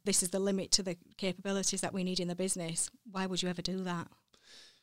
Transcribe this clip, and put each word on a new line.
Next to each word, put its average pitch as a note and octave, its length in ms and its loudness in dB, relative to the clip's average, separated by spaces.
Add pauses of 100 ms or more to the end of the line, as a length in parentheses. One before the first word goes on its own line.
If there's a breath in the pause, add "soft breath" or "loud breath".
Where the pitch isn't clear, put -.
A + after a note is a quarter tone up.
"This G3+ 180 4
is F#3 80 0
the G3 100 0
limit G3 320 2
to G#3 100 6
the F3+ 160 -4 (180)
capabilities G3 640 0
that F3+ 140 -2
we F#3+ 100 0
need F#3 160 0
in F3 80 0
the F3 60 -2
business." F3 560 0 (200)
Why F#3 140 -2
would F#3 180 0
you F#3 60 0
ever F3+ 140 -2
do F#3 220 -2
that? F3 240 -2 (760 soft breath)